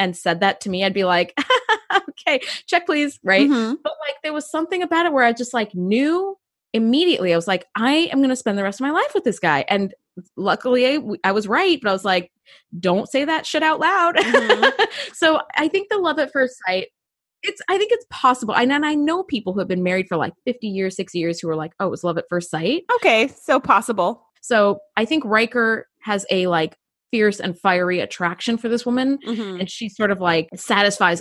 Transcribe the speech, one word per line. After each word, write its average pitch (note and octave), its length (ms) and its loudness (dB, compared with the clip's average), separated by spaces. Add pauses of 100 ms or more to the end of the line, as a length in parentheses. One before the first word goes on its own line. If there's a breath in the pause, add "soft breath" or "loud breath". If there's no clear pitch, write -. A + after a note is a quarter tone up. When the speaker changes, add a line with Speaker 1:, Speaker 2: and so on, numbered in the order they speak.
Speaker 1:
and F#3 160 -2
said E3+ 240 -2
that G3 220 0
to G#3 60 -8
me, F#3 160 -2
I'd F#3+ 100 0
be G3 100 0
like, F3+ 340 2
<laughs> A4 720 0
"Okay, - 300 -2 (260 loud breath)
check, F4 200 0
please." D4 360 0
Right? F#3+ 260 4
Speaker 2:
Mm-hmm. A#3 340 2
Speaker 1:
But, D4+ 100 -4 (140)
like, C#4 180 -6
there D4+ 80 -4
was D4+ 180 -6
something E4 320 -4
about E4+ 240 2
it D#4+ 60 0
where C4 120 4
I A#3 80 6
just, A#3+ 220 -6
like, A3 220 -4
knew D4 600 0 (360)
immediately. A3+ 600 2
I E3+ 40 4
was E3+ 120 -2
like, F#3 180 -2 (100)
"I C#4+ 360 2
am C4+ 80 2
gonna C4 160 2
spend G3+ 220 -2
the G3 60 -2
rest G3 160 -4
of C4 60 -2
my D4 60 -2
life A4+ 220 0
with G4 100 0
this G#3 140 -2
guy." D3+ 300 2
And G3 260 0 (420)
luckily B3 500 0 (100)
I, D4 40 -4 (240)
I F#3+ 80 2
was G#3 160 -2
right, D#4+ 340 2
but G#3 80 0
I - 20 2
was F#3+ 120 -2
like, F3+ 260 0 (480 soft breath)
"Don't F#3 300 0
say C#4 160 0
that D#4+ 220 -2
shit D4+ 160 -2
out D#4 180 2
loud." E4+ 360 2
Speaker 2:
Mm-hmm. - 720 2
Speaker 1:
<laughs> - 240 -12
So D#4+ 280 2 (140)
I D4+ 140 0
think G4 200 -2
the G#4+ 100 0
love D#4+ 200 0
at C#4 140 -2
first C4 240 0 (100)
sight, F#3 220 -2 (540)
it's, G4 260 -8
I F#4 100 2
think G#4 140 0
it's - 180 0
possible. B3 440 0
And, B3 180 2
and D4 120 0
I D4+ 100 0
know D#4 280 0
people G3+ 300 -6
who G3 80 -4
have F#3 80 -4
been F3+ 140 -2
married F#3 260 0
for, F3+ 80 -2
like, D3 160 -2 (120)
fifty A#3+ 240 -6
years, F#3+ 280 -4
sixty F#3 220 -8
years E3+ 220 -2
who E3+ 80 -6
are D#3+ 80 -2
like, D#3 240 -8
"Oh, G3 60 0
it E3 40 -2
was - 140 -6
love E3 140 -2
at - 100 -4
first F3 220 -4
sight." F#3+ 340 -2 (120)
Speaker 2:
Okay, C4 320 2
so C4 320 -2
possible. A3+ 640 0 (200)
Speaker 1:
So G3+ 360 2 (180)
I A3 80 0
think D#4 200 0
Riker A3+ 640 0 (140)
has G3+ 280 -2
a, F#3 160 2
like, D#3+ 300 0 (340)
fierce G#3+ 300 2
and F3 180 -6
fiery F3+ 420 2
attraction F3+ 580 -4
for A#3 100 -6
this A#3 180 -2
woman, C4 400 0
Speaker 2:
Mm-hmm. G#3 340 -4
Speaker 1:
and F#3 100 -4
she A3+ 180 -10
sort G#3 220 0
of, F#3 100 -2
like, E3 340 2
satisfies G3+ 680 2